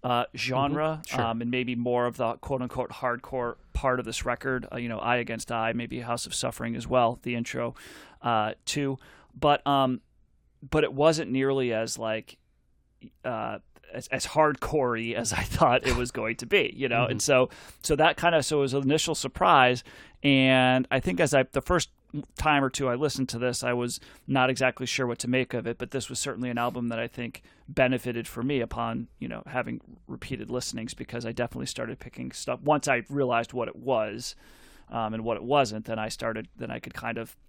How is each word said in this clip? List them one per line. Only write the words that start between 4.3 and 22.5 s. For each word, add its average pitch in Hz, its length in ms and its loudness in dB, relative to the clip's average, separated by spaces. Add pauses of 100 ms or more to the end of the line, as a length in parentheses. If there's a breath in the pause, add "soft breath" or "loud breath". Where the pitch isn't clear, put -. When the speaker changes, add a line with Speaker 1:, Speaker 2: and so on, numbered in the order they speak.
Speaker 1:
Uh, - 40 -6
you 120 120 -4
know, 110 100 -4
Eye 120 180 2
Against 117 340 -4
Eye, 117 240 0
maybe 120 260 -6
House 117 260 -4
of - 80 -12
Suffering 117 420 -4
as 117 100 -8
well, 123 360 4
the 120 120 -4
intro, 120 400 -4 (480 loud breath)
uh, 110 300 2 (120)
too. 139 340 -2 (400 loud breath)
But, 147 280 4
um, 135 340 2 (680)
but 151 140 4
it - 80 -2
wasn't 147 380 4
nearly 131 440 2
as, 110 240 -2
like, 110 400 -4 (880)
uh, 110 340 -4 (340)
as, - 160 -12
as 131 180 -4
hardcore-y 131 920 2
as 117 160 -2
I - 100 -2
thought 127 440 4
it 123 100 2
was 123 140 -2
going 113 260 -4
to 127 100 -10
be, 151 300 2
you 135 120 -2
know? 120 160 4
And 107 160 -2
Speaker 2:
Mm-hmm. - 40 -2
Speaker 1:
so, 131 260 6 (320 loud breath)
so 160 140 0
that 156 200 6
kinda, 170 260 4
so 151 160 0
it 143 40 4
was 135 120 0
an 139 80 2
initial 151 320 2
surprise. 135 680 6 (380 loud breath)
And 131 680 6
I 131 100 2
think - 200 -2
as 147 140 4
I, 131 100 6
the - 160 -2
first 175 300 0 (460)
time 143 280 4